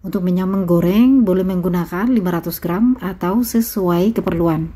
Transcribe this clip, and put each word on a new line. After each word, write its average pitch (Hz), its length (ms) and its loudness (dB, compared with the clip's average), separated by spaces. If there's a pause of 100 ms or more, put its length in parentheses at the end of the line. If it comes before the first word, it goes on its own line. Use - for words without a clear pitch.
Untuk 185 160 -4
minyak 185 240 0
menggoreng 196 800 4
boleh 185 160 2
menggunakan 180 720 -2
lima 180 240 0
ratus 170 240 -8
gram 214 400 0
atau 185 400 -2
sesuai 208 720 0
keperluan. 165 600 -2